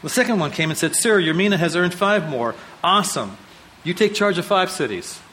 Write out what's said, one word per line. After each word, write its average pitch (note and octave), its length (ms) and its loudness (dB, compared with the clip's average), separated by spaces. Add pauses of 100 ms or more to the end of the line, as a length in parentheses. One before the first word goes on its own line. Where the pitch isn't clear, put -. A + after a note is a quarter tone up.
The D#3 80 -8
second A#3 300 2
one D3+ 140 -2
came D#3+ 180 -2
and D3+ 80 -4
said, D#3+ 180 0
'Sir, A3 220 4
your D#3+ 160 2
mina F#3+ 240 2
has D#3+ 180 0
earned F3 160 2
five G3 380 0
more.' A#2 240 -4 (280)
'Awesome. E3 540 0 (480)
You E3 80 -4
take G3+ 220 2
charge G3+ 240 0
of E3+ 80 -4
five F#3 240 2
cities.' G#2+ 500 -6 (120)